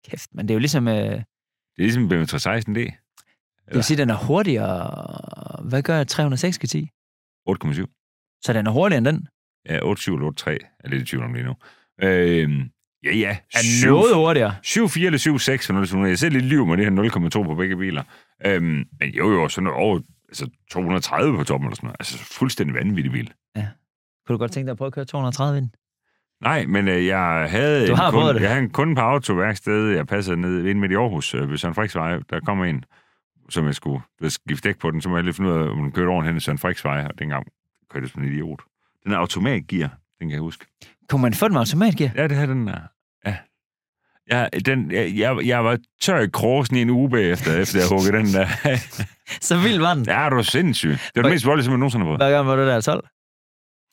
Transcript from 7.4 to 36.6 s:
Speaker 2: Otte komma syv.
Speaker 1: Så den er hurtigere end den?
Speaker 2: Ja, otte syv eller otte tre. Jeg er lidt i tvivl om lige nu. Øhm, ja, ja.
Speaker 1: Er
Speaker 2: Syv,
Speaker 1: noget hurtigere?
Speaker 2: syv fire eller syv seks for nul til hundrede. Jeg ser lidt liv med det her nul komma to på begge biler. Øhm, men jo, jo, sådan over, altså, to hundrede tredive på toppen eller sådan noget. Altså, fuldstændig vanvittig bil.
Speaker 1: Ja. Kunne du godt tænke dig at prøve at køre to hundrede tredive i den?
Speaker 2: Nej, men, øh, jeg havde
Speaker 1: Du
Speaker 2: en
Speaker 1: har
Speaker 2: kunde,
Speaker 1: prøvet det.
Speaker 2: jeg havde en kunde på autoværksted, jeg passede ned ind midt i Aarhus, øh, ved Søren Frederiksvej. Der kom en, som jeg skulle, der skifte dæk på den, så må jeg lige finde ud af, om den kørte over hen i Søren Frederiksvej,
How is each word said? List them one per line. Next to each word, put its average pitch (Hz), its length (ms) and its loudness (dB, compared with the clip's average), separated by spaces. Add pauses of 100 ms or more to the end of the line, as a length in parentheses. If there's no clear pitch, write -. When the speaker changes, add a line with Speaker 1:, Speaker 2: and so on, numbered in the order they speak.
Speaker 2:
Otte 95 120 0
komma 76 160 -2
syv. 87 120 -4 (560)
Speaker 1:
Så 123 100 0
den 110 140 0
er 110 40 0
hurtigere 160 280 4
end 117 80 2
den? 156 220 -2 (400)
Speaker 2:
Ja, 82 140 -2
otte 98 200 -2
syv 95 120 -2
eller 71 120 -2
otte 76 180 -6
tre. 78 60 -4
Jeg - 180 -6 (160)
er - 40 -14
lidt 67 140 -2
i - 20 -6
tvivl 62 200 -6
om 60 100 -6
lige 62 100 -6
nu. 64 100 -6 (480)
Øhm, 85 600 4 (420)
ja, 73 100 -2
ja. 104 220 0 (180)
Speaker 1:
Er 117 80 2
Speaker 2:
Syv, 120 280 4
Speaker 1:
noget 196 240 8
hurtigere? 156 480 4
Speaker 2:
syv 220 260 2
fire 165 180 0
eller 160 120 2
syv 147 200 2
seks - 280 0
for - 60 0
nul 95 140 2
til 87 80 -4
hundrede. 98 160 2
Jeg 90 80 2
ser 156 100 2
lidt 131 160 2
liv 131 220 4
med 82 100 2
det 101 80 4
her 104 60 2
nul 101 200 2
komma 87 180 0
to 104 140 0
på 78 120 -4
begge 92 220 -2
biler. 87 260 -4 (440)
Øhm, 92 180 2 (360)
men 69 160 -4
jo, 98 160 2
jo, 82 160 2
sådan 90 220 -4
over, 85 300 0 (280)
altså, - 220 -12 (200)
to 90 120 -6
hundrede 90 180 0
tredive 127 360 0
på 76 80 0
toppen 67 220 -2
eller 57 100 -6
sådan - 100 -12
noget. - 140 -12
Altså, - 180 -10
fuldstændig 95 560 -4
vanvittig 65 380 -2
bil. - 200 -6 (240)
Speaker 1:
Ja. 107 100 -4 (600)
Kunne 123 80 -2
du 113 40 -2
godt 117 140 -4
tænke 135 140 -8
dig 131 60 -6
at 117 60 -10
prøve 135 80 -6
at 135 60 -8
køre 139 120 -8
to 143 140 -8
hundrede 127 180 -2
tredive 143 220 0
i - 20 -2
den? 123 100 -4 (720)
Speaker 2:
Nej, 143 240 0
men, 98 220 2
øh, 90 180 2
jeg 87 440 0
havde 135 360 2
Speaker 1:
Du - 60 4
Speaker 2:
en 120 60 4
Speaker 1:
har 180 120 4
Speaker 2:
kunde, - 120 4
Speaker 1:
prøvet 151 120 4
det. 110 80 2
Speaker 2:
jeg 98 80 2
havde 131 120 0
en 113 80 -2
kunde 151 240 0
på 127 60 0
autoværksted, 107 880 0
jeg 90 180 0
passede 95 340 -2
ned 90 240 0
ind 101 140 0
midt 98 140 0
i - 20 2
Aarhus, 101 400 0
øh, 69 160 -4
ved 76 80 -4
Søren 85 160 -4
Frederiksvej. 85 440 -2 (120)
Der 85 100 -6
kom 98 240 -2
en, 76 200 -2 (640)
som 80 160 0
jeg 71 80 0
skulle, 69 260 -6 (220)
der 80 60 -2
skifte 73 400 -6
dæk 104 100 -4
på 82 120 -4
den, 80 100 -4
så 90 80 -6
må 90 80 -2
jeg 87 80 0
lige 87 100 -2
finde 95 160 -2
ud 85 60 2
af, 80 140 0
om 53 120 -4
den 71 100 -4
kørte 90 160 0
over 90 140 0
hen 82 140 -2
i 78 40 -4
Søren 71 180 -4
Frederiksvej, 73 460 -4